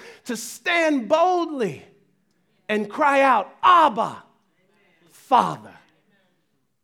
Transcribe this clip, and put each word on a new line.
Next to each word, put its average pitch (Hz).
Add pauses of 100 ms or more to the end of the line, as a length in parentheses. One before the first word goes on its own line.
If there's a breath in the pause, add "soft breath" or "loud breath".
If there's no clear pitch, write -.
(260 loud breath)
to 247
stand 311
boldly 320 (840)
and 214
cry 277
out, 240
"Abba, 262 (880)
Father." 110 (1080)